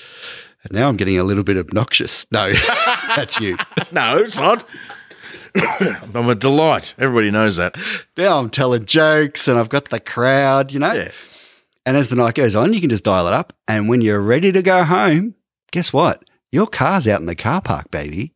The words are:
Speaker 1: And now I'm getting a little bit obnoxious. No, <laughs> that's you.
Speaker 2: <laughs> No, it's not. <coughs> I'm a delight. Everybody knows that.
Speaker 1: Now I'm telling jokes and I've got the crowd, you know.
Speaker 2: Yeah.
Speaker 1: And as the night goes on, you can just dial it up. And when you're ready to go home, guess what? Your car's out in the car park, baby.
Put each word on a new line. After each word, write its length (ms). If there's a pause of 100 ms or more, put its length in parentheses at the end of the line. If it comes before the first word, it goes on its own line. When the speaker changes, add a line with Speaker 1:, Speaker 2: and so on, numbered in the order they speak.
(640)
Speaker 1:
And 80
now 160
I'm 80
getting 200
a 60
little 220
bit 100
obnoxious. 760
No, 240
<laughs> 600
that's 240
you. 180 (180)
Speaker 2:
<laughs> 180
No, 240
it's 200
not. 280 (920)
<coughs> 0 (580)
I'm 140
a 80
delight. 640
Everybody 340
knows 240
that. 220 (400)
Speaker 1:
Now 220
I'm 100
telling 360
jokes 640
and 100
I've 120
got 220
the 100
crowd, 720
you 60
know. 140
Speaker 2:
Yeah. 180 (760)
Speaker 1:
And 100
as 140
the 80
night 180
goes 180
on, 200
you 80
can 80
just 160
dial 220
it 60
up. 200 (140)
And 200
when 140
you're 200
ready 300
to 100
go 220
home, 520 (360)
guess 220
what? 280 (300)
Your 160
car's 400
out 140
in 60
the 80
car 260
park, 300
baby. 440